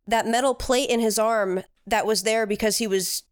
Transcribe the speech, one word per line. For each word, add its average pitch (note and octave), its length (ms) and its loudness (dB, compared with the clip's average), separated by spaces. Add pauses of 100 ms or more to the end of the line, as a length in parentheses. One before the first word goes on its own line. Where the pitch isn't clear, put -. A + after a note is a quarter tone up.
that A3+ 180 0
metal B3 280 2
plate C4 360 0
in A#3 100 2
his A3 200 0
arm G#3 420 0 (240)
that G#3 180 0
was G3+ 200 0
there A3 220 0
because G#3 320 -2
he A#3 100 -2
was F#3+ 440 -2